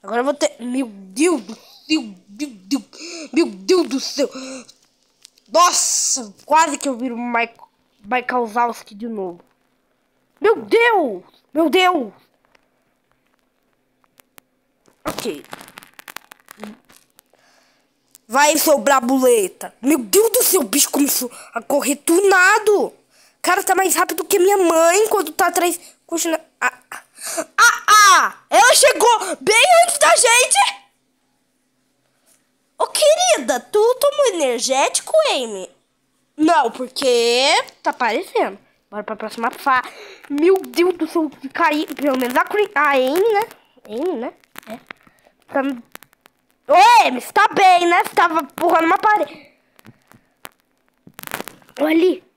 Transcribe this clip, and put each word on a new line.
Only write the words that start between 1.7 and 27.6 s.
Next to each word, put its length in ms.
Meu 260
Deus, 100
meu 120
Deus, 340
meu 140
Deus 420
do 120
céu! 300
Nossa! 800
Quase 340
que 100
eu 80
viro 200
o 20
Mike, 400
Mike 280
Wazowski 600
de 140
novo. 320
Meu 220
Deus! 640
Meu 160
Deus! 440
Ok. 400
Vai, 300
seu 200
brabuleta. 1040
Meu 160
Deus 320
do 140
céu, 160
o 40
bicho 260
começou 400
a 80
correr 360
tunado. 960
Cara, 200
tá 120
mais 200
rápido 300
que 140
minha 200
mãe 500
quando 240
tá 140
atrás. 320
Coxina-, 340
ah, 180
ah, 120
ah, 300